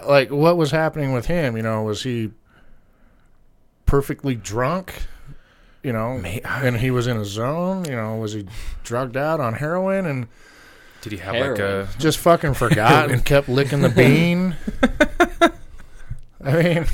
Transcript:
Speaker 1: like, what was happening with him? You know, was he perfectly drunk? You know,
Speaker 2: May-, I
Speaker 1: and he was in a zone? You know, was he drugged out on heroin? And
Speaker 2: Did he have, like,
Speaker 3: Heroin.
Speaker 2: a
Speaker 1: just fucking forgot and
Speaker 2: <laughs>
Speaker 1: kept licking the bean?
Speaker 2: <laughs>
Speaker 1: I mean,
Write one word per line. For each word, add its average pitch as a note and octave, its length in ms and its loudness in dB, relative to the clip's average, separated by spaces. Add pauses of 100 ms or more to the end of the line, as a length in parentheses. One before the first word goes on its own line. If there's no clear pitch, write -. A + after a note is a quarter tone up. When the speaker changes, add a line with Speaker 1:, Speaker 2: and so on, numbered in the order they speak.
Speaker 1:
like, C#3+ 240 4
what D#3+ 260 4
was D#3 140 2
happening D#3 420 0
with A#2+ 140 -2
him? C3 300 0
You A2 80 -4
know, A2 180 -2
was G#2+ 220 -4
he A#2 260 -4 (1500)
perfectly C#3 520 0
drunk? B2+ 580 -4 (880)
You B2 100 -4
know, A2+ 260 -4
Speaker 2:
May-, F2 240 -8
I C3 240 -4
Speaker 1:
and A#2+ 100 0
he B2+ 140 0
was B2 160 0
in B2 100 -2
a G#2+ 80 -4
zone? D#3+ 600 -4
You C#3 100 -6
know, A2 220 -6
was A2 160 -6
he G#2 140 -8 (360)
drugged B2 340 -4
out D#3 220 -2
on A#2 160 -2
heroin? F#3 520 -2
And B2+ 200 -4 (760)
Speaker 2:
Did G#2+ 100 -10
he G2 60 -8
have, F#2+ 160 -6
like, B2+ 220 0
Speaker 3:
Heroin. G2 300 -2
Speaker 2:
a - 140 -6
Speaker 1:
just D#3 180 2
fucking E3+ 360 4
forgot B2 580 4
and A#2+ 120 2
Speaker 2:
<laughs> - 0 -
Speaker 1:
kept - 240 4
licking C#3 340 2
the F3 60 6
bean? E3+ 680 4 (260)
Speaker 2:
<laughs> E4+ 720 2 (920)
Speaker 1:
I D3+ 180 2
mean, E3+ 320 2